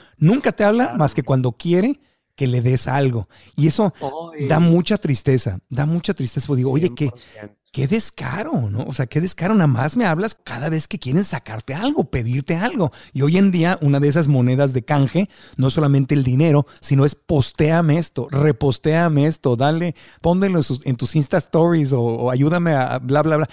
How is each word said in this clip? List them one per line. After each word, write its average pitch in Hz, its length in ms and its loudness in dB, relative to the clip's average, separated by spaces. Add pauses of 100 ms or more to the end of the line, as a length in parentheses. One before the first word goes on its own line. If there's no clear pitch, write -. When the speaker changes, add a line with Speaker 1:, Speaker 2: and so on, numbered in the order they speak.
(180)
Speaker 1:
Nunca 214 360 2
te 214 100 -2
habla 226 220 2
Speaker 2:
Claro. 254 120 -4
Speaker 1:
más 151 160 0
que 156 80 -4
cuando 127 300 0
quiere 185 480 0 (360)
que 135 120 -2
le 123 140 0
des 127 260 0
algo. 131 420 -2 (260)
Y 143 120 2
eso 196 340 0
Speaker 2:
Ay. 151 460 -8
Speaker 1:
da 156 120 2
mucha 170 380 4
tristeza, 131 600 -2 (100)
da 139 160 -2
mucha 170 300 -2
tristeza. 139 400 -6
Digo, 127 160 0
"Oye, 156 240 0
qué, 151 100 -4
Speaker 2:
Cien 131 60 -2
por - 100 -14
ciento. 104 340 -20 (160)
Speaker 1:
qué 135 160 -4
descaro", 185 840 -4
¿no? 110 180 -4
O - 60 -10
sea, 131 120 -4
qué 151 160 -4
descaro. 160 320 -4
Nada 180 140 4
más 139 280 -2
me 240 100 0
hablas 175 300 -2
cada 123 320 -10
vez 160 220 -4
que 190 100 -10
quieren 151 240 -2
sacarte 120 500 -10
algo, 240 380 -2
pedirte 131 460 -2
algo. 208 340 -2 (220)
Y 135 80 -4
hoy 151 160 2
en 196 140 4
día, 175 300 2
una 139 200 2
de 143 80 4
esas 147 180 2
monedas 131 460 2
de 127 100 -2
canje, 151 460 0 (260)
no 131 140 2
solamente 139 440 2
el 139 120 2
dinero, 143 420 2 (140)
sino 139 240 2
es, 143 100 0
"Postéame 160 840 0
esto, 131 300 -8
repostéame 151 1000 2
esto, 139 280 -2
dale, 156 400 0 (260)
pónmelo 185 380 2
en 143 40 2
sus, 123 220 -6
en 131 120 -2
tus - 180 -4
Insta 156 220 0
Stories 160 560 0
o, 123 80 2
o 120 300 0
ayúdame 160 420 2
a 127 260 0
bla, 135 220 0
bla, 156 160 0
bla". 151 160 0